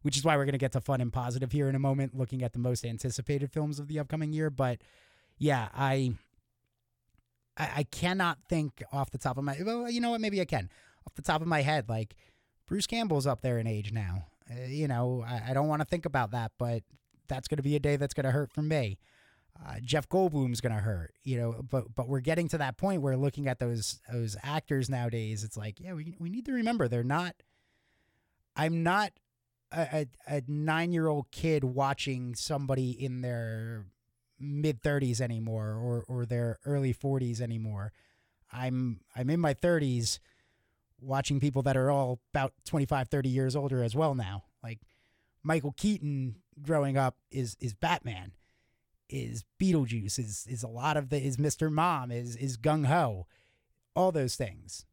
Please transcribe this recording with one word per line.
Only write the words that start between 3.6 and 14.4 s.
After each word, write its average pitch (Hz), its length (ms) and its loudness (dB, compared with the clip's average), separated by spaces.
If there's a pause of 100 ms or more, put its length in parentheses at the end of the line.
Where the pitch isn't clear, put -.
of 147 100 -10
the 151 120 -4
upcoming 156 340 -2
year. 156 160 0
But 127 320 0 (560)
yeah, 135 380 2
I, 135 380 2 (1400)
I, 151 200 -2
I 151 60 0
cannot 180 560 0 (100)
think 156 320 0 (100)
off 139 200 -2
the 127 80 -8
top 127 180 -2
of 139 60 -4
my, 139 200 -2
well, 240 280 -2
you 240 100 -2
know 240 100 2
what? 226 100 0
Maybe 202 200 0
I 170 40 2
can. 107 240 -2 (360)
Off - 80 -14
the - 80 -12
top 156 200 2
of 160 60 -2
my 156 140 4
head, 139 280 2
like, 110 260 -2 (520)
Bruce 196 200 -2
Campbell's 175 400 2
up 127 140 0
there 120 180 2
in 117 80 0
age 104 240 -2
now. 95 340 -2 (240)